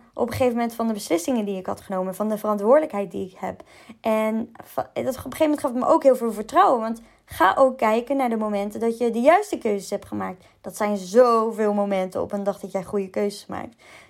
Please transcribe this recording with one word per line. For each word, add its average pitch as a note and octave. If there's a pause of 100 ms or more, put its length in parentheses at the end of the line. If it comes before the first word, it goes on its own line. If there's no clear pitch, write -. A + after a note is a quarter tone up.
(140)
op A#3+
een A3+
gegeven B3
moment, A#3
van A3+
de A3+
beslissingen B3
die G3
ik F#3
had G3
genomen. F#3
Van G#3+
de G#3+
verantwoordelijkheid G#3
die G3
ik -
heb. - (380)
En A3 (120)
va-, -
dat, -
op -
een B3+
gegeven -
moment D4+
gaf C#4
het A#3+
me -
ook D#4
heel C4
veel A3+
vertrouwen. C4
Want... A3+ (240)
Ga -
ook C4
kijken A#3+
naar B3+
de A3+
momenten G#3
dat A3+
je A#3+
de A3+
juiste E4
keuzes G3+
hebt G3+
gemaakt. F#3+ (160)
Dat F#3
zijn G#3
zoveel A3
momenten G3
op -
een G3+
dag G3
dat G3+
jij F#3+
goede G3
keuzes G3+
maakt. - (340)